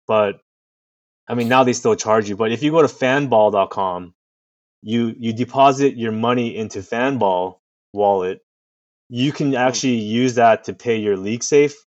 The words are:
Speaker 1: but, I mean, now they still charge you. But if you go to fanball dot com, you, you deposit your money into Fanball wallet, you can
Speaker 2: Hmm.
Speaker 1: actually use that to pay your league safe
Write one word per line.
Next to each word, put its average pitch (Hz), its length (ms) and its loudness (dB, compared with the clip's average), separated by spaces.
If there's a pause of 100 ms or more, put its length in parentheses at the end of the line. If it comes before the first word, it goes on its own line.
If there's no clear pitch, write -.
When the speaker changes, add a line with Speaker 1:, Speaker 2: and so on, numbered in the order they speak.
Speaker 1:
but, 107 320 0 (920)
I 120 60 -6
mean, 117 140 -2
now 131 160 6
they 123 80 2
still 113 240 0
charge 107 320 0
you. 101 80 -6
But 110 160 -2
if 113 100 -6
you 151 80 0
go 160 100 4
to 139 80 4
fanball 127 640 2
dot 98 200 0
com, 90 440 -6 (680)
you, 113 360 -2
you 113 140 -4
deposit 131 640 2
your 113 160 -4
money 117 440 -2
into 107 220 -10
Fanball 101 800 -2 (340)
wallet, 98 480 -2 (720)
you 127 220 -2
can 147 160 -2
Speaker 2:
Hmm. 135 80 0
Speaker 1:
actually 123 400 0
use 113 400 -2
that 117 280 4
to 101 80 -10
pay 113 240 -4
your 104 220 -2
league 107 240 -6
safe 147 320 2 (240)